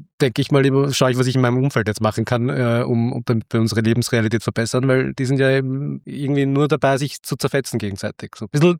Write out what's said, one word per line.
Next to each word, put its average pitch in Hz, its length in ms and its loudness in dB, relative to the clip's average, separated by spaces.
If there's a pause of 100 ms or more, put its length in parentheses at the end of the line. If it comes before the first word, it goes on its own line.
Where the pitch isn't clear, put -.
(220)
denke 139 200 0
ich - 100 -2
mal 143 100 4
lieber, 135 320 2
schaue 127 180 2
ich, 123 60 0
was 127 100 2
ich 127 80 0
in 131 60 4
meinem 123 160 2
Umfeld 127 300 0
jetzt 107 140 -2
machen 110 240 0
kann, 123 240 0
äh, 123 360 0
um, 120 280 0
um 123 120 -8
damit 113 240 -2
wir 117 100 0
unsere 113 220 0
Lebensrealität 113 640 0
verbessern, 120 440 -2
weil 131 260 2
die 131 120 -4
sind 131 140 0
ja 135 100 4
eben 135 560 -2
irgendwie 139 400 -2
nur 139 220 2
dabei, 139 300 2
sich 139 260 -6
zu - 120 -6
zerfetzen 131 440 -2
gegenseitig. 104 560 -10
So 110 100 -12
ein 98 40 -10
bisschen 170 300 2